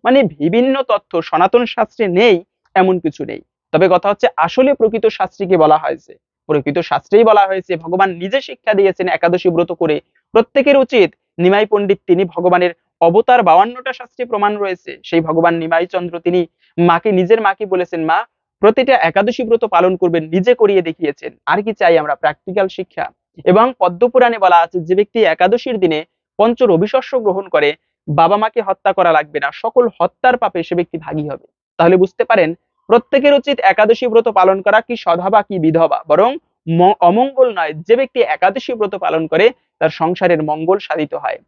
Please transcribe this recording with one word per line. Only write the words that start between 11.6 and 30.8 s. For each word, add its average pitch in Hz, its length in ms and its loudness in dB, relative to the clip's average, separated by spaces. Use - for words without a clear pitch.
পণ্ডিত 202 400 -2
তিনি 185 180 2
ভগবানের 180 480 0
অবতার, 220 420 2
বাউান্নটা 240 500 2
শাস্ত্রে 247 320 -10
প্রমাণ 208 320 -4
রয়েছে, 190 340 -6
সেই 165 160 0
ভগবান 165 340 0
নিমাই 165 320 -2
চন্দ্র 175 320 -8
তিনি 180 220 -2
মাকে, 175 340 2
নিজের 185 280 2
মাকে 202 260 -2
বলেছেন, 180 380 -4
"মা, 160 140 0
প্রতিটা 254 340 4
একাদশী 208 460 0
ব্রত 226 220 0
পালন 185 320 0
করবেন", 170 320 -2
নিজে 190 260 0
করিয়ে 202 280 2
দেখিয়েছেন। 151 500 -8
আর 180 160 -2
কি 208 100 -6
চাই 170 260 0
আমরা? 151 160 -4
প্র্যাকটিক্যাল 185 540 -4
শিক্ষা। 180 380 -10
এবং 220 340 4
পদ্মপুরাণে 233 600 0
বলা 180 180 4
আছে 170 240 0
যে 165 140 -2
ব্যক্তি 208 300 0
একাদশীর 196 540 0
দিনে 160 260 -2
পঞ্চ 233 240 2
রবিশস্য 220 580 0
গ্রহণ 196 280 -4
করে 147 260 0
বাবা 165 280 2
মাকে 214 260 -2
হত্যা 190 300 -4
করা 175 200 2
লাগবে 151 280 0
না, 143 120 -4
সকল 240 360 -2
হত্যার 247 360 0
পাপে 185 260 -4
সে 175 120 -6
ব্যক্তি 170 240 -4